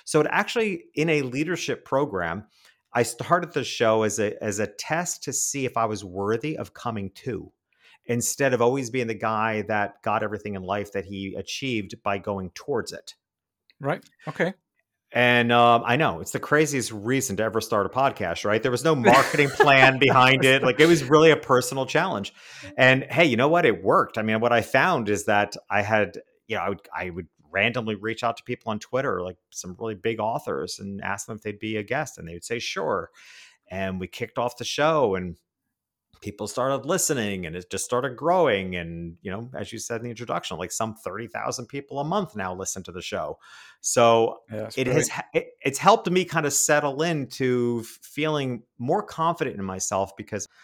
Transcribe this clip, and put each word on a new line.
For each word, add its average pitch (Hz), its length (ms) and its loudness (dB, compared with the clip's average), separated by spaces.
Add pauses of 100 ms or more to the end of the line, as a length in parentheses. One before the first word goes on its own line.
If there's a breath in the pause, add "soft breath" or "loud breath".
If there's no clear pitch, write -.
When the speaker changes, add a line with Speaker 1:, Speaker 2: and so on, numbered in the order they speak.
Speaker 1:
So - 160 2
it 147 100 2
actually, 208 640 -2
in 156 140 0
a 151 140 2
leadership 143 640 -4
program, 101 640 -2 (460 soft breath)
I 120 120 2
started 175 480 -2
the 131 120 -2
show 110 380 2
as 107 160 0
a, 107 240 -2
as 101 160 -4
a 107 80 -2
test - 580 -6
to 135 80 -6
see - 320 -4
if 120 120 -6
I 113 100 2
was 107 180 -6
worthy 107 540 -4
of - 160 -12
coming 104 360 -8 (140)
to, 110 260 -8 (540 soft breath)
instead 120 480 0
of 117 80 2
always 123 300 2
being 123 160 -4
the 113 80 -4
guy 110 480 -2
that 104 400 -4
got 107 200 -2
everything 104 340 -6
in 95 60 -10
life 98 300 -6
that 95 140 -6
he 98 280 -10
achieved 107 680 -6
by 101 160 -2
going 95 320 -6
towards - 420 -6
it. - 220 -16 (680)
Speaker 2:
Right. 147 240 -4 (240)
Okay. 175 240 -2 (580)
Speaker 1:
And, 120 420 4
um, 120 320 8
I 117 120 2
know, 107 240 0
it's 95 120 -10
the - 60 -4
craziest 139 540 0
reason 113 440 -4
to 107 60 -2
ever 110 180 -2
start 104 240 0
a 95 40 -2
podcast, 120 560 -2
right? 107 180 2
There 131 80 0
was 123 140 0
no 160 100 4
marketing 139 540 4
Speaker 2:
<laughs> 131 60 -6
Speaker 1:
plan 135 440 8
behind 131 460 6
it. 131 180 6
Like, 127 160 2
it 156 80 8
was 165 180 6
really 156 260 8
a 143 60 8
personal 131 480 2
challenge. 170 480 -2 (460 loud breath)
And 131 260 8
hey, 147 200 2
you 123 120 4
know 131 120 4
what? 170 180 4
It 92 160 2
worked. 123 360 2
I 110 40 0
mean, 110 180 0
what 117 120 2
I 113 100 4
found 135 460 2
is 101 160 0
that 104 320 2 (120)
I 101 140 0
had, 104 360 0 (280)
you 110 100 -6
know, 90 60 -4
I 90 60 -4
would, 98 120 -6 (160)
I 90 140 -8
would 85 160 -10 (240)
randomly 110 460 -2
reach 110 280 -6
out 117 140 -2
to - 60 -20
people 120 260 -8
on 107 80 -6
Twitter, 123 440 -4
like, 92 140 -10 (140)
some 90 280 -14
really 113 160 -8
big 107 260 -4
authors, 104 580 -4
and 98 240 -10
ask 98 240 -6
them 110 100 -12
if - 60 -18
they'd 104 160 -10
be 110 180 -6
a 107 60 -4
guest, 131 340 -6
and 85 100 -16
they 82 60 -14
would 87 120 -14
say, 117 140 -6
"Sure." 113 520 -4 (600 loud breath)
And 95 300 -6
we 92 60 -6
kicked - 320 -10
off 120 180 -4
the 117 80 -10
show, 143 520 0
and 90 200 -6 (880)
people 104 240 -8
started 131 400 -4
listening, 113 580 -2
and 80 100 -10
it 87 140 -12
just 98 160 -6
started 123 320 -4
growing. 123 600 2
And, 85 460 -10
you 98 80 -10
know, 117 240 -10
as 101 180 -10
you 113 60 -12
said 113 180 -8
in 120 80 -10
the 120 60 -10
introduction, 107 460 -8
like, 87 160 -8
some 113 220 -6
thirty 104 320 -12
thousand 113 400 -8
people 139 320 -12
a 143 60 -4
month 180 300 -4
now 92 200 -6
listen 95 300 -8
to 90 80 -16
the 87 100 -12
show. 78 360 -8 (440 loud breath)
So 117 560 4 (120)
Speaker 2:
Yeah, 110 80 -10
that's 107 200 -8
Speaker 1:
it 131 80 0
has 143 220 2
Speaker 2:
great. - 20 -10
Speaker 1:
ha-, - 240 -10
it, - 120 -2 (140)
it's 135 180 -2
helped 214 300 4
me 180 160 2
kind 160 220 -2
of 139 80 -2
settle 147 480 0
into 127 800 0
f-, - 200 -18
feeling 147 600 -4 (160)
more 160 240 0
confident 165 560 -4
in 98 60 -6
myself, 95 520 -4
because 101 320 -10 (160 soft breath)